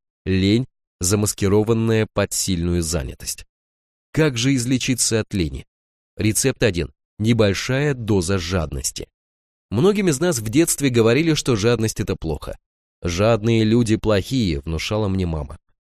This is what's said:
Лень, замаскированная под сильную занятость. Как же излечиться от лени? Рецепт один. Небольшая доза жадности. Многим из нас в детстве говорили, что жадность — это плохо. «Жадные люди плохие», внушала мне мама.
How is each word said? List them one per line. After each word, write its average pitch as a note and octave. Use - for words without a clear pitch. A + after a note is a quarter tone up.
Лень, G2
замаскированная G#2+
под G2+
сильную F2
занятость. D#2+
Как D3
же B2+
излечиться B2
от -
лени? D#2
Рецепт A2
один. F2
Небольшая A#2
доза G2
жадности. D#2+
Многим F#3+
из C#3+
нас E3+
в G#2+
детстве C#3+
говорили, B2
что C3+
жадность — A2
это G2
плохо. -
«Жадные A2
люди A2
плохие», G2+
внушала G2+
мне F#2+
мама. D#2+